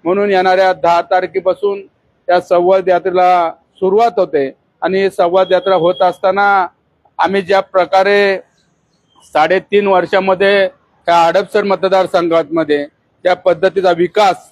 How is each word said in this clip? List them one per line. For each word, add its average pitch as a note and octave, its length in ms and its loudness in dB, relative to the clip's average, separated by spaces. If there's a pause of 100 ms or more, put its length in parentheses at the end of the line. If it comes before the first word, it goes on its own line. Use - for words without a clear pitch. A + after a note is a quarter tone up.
म्हणून G3+ 280 -2
येणाऱ्या F#3 420 2
दहा E3+ 280 0
तारखेपासून F#3 760 -4 (500)
या F3+ 120 2
संवाद F3+ 480 0
यात्रेला F3+ 600 0 (240)
सुरुवात G#3 420 0
होते D3+ 340 -2 (300)
आणि F#3+ 200 -2
ही G3 80 -2
संवाद F#3 420 0
यात्रा F#3 240 0
होत F3+ 260 0
असताना F#3+ 680 0 (500)
आम्ही F#3 240 -2
ज्या F#3+ 180 0
प्रकारे F#3+ 760 0 (960)
साडेतीन F#3 540 0
वर्षामध्ये F#3+ 760 0 (440)
या E3+ 80 2
हडपसर F3 480 0
मतदारसंघामध्ये E3 1200 -2 (380)
ज्या F3+ 100 0
पद्धतीचा F3+ 580 0
विकास F3 440 0 (160)